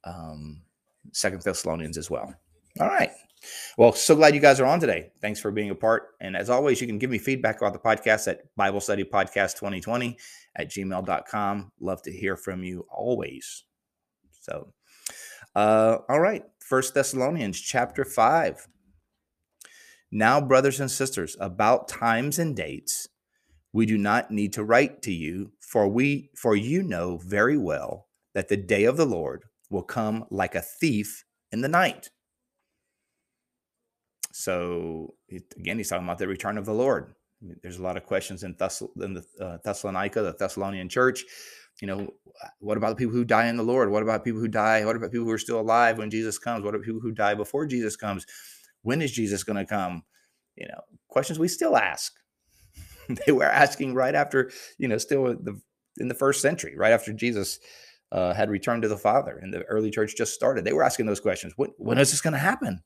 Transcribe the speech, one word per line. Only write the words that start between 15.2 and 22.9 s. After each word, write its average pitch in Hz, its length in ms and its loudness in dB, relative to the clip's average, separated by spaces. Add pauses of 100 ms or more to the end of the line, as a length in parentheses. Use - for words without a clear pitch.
uh, 110 420 6 (100)
all 139 120 2
right. 196 240 0 (160)
First - 340 0
Thessalonians 135 680 0
chapter 127 460 -2
five. 131 640 2 (1400)
Now, 113 280 4
brothers 135 400 4
and 135 120 -2
sisters, 131 480 -4
about 98 480 2
times 117 500 0
and 160 180 -2
dates, - 540 -8 (640)